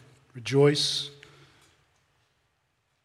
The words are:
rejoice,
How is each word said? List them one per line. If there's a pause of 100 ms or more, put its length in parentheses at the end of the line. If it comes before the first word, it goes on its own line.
(340)
rejoice, (1900)